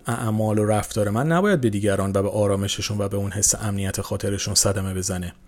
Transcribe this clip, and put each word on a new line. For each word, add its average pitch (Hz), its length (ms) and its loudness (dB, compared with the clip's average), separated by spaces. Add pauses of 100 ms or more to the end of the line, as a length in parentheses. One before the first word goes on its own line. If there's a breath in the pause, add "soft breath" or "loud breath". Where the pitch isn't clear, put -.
اعمال 110 540 0
و 107 60 4
رفتار 104 440 0
من 123 220 0
نباید 185 300 2
به 120 80 4
دیگران 98 460 0
و 98 80 2
به 101 60 0
آرامششون 101 680 0
و 101 100 0
به 98 100 -4
اون 101 140 -4
حس 101 240 2
امنیت 101 460 -2
خاطرشون 101 540 -2
صدمه 95 380 2
بزنه. 90 400 -4 (140 loud breath)